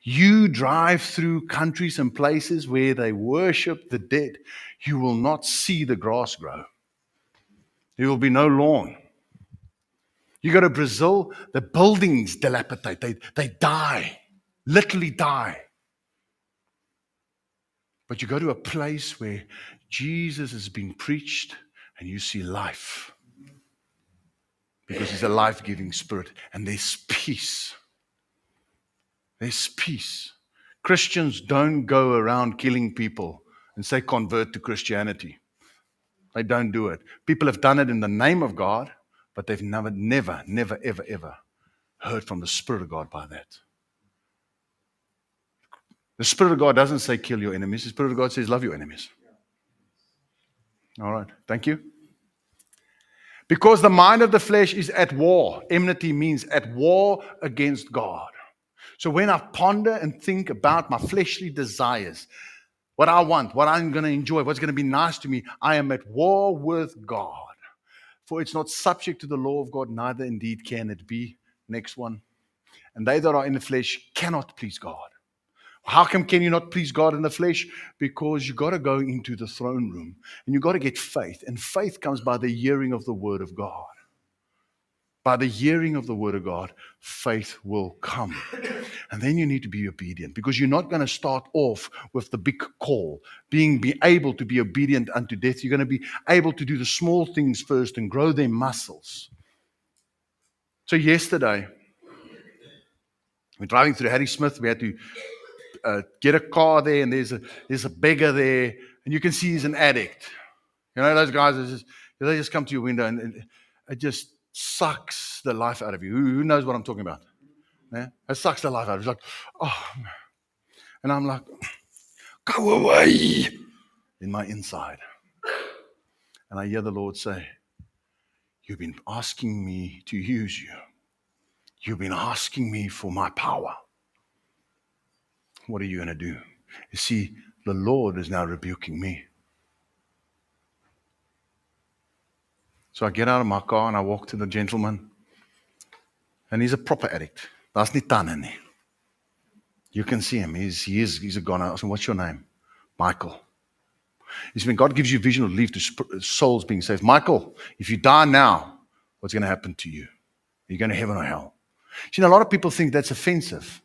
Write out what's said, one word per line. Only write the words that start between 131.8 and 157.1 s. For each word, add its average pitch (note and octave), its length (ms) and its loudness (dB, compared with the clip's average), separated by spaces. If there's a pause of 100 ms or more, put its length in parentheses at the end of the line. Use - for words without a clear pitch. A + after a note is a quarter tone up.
You've G#2+ 200 -8
been F#2+ 120 -6
asking A2+ 580 -6
me G#2 180 -6
for G2 220 -10
my F#2 200 -4
power. - 440 -6 (1900)
What G#2+ 120 -8
are G2 60 -6
you F#2 120 -6
gonna E2+ 180 -8
do?" E2 240 -10 (500)
You G2+ 80 -12
see, G#2 380 -4 (280)
the G2 100 -4
Lord G2+ 440 0
is E2 100 -8
now F2+ 160 -2
rebuking E2+ 560 -10
me. F#2 260 -10 (3750)
So A2+ 140 -2
I G#2 40 2
get A2+ 180 0
out B2+ 120 4
of A#2 60 0
my G2 140 0
car A2 260 0
and G#2+ 100 -2
I G2+ 40 2
walk G2+ 280 -4
to A2+ 80 -10
the G#2 120 -4
gentleman. G#2+ 640 -4 (1400)
And A2+ 100 0
he's B2 120 2
a C3+ 60 0
proper - 300 -2
addict. - 400 -10 (240)
That's G#2+ 220 2
nie C#3 60 2
tande F2 360 2
nie. C#2 200 -12 (1400)
You G#2 100 -4
can A2+ 180 -2
see A2+ 180 -4
him. E2 180 -4
He's, F#2 260 -6
he G2 180 -2
is, F2+ 180 -2
he's G2 180 -8
a G2+ 40 -4
goner. F2+ 260 -2
I - 20 -4
ask F2 160 -8
him, G#2 40 -4
"What's G2+ 200 -4
your G#2+ 80 0
name?" D#2+ 280 -6 (540)
"Michael." F2 420 -4 (1120)
He A2+ 60 -6
said, G#2 80 -4
"When A#2+ 100 2
God C3+ 200 6
gives C3 160 2
you A#2+ 80 2
vision B2 240 2
of F2+ 80 -2
leave A2+ 180 2
to G2 80 -8
sp-, - 400 -6
souls A#2+ 460 2
being F#2+ 180 -2
saved, G2 220 -2
Michael, C#3+ 520 4 (220)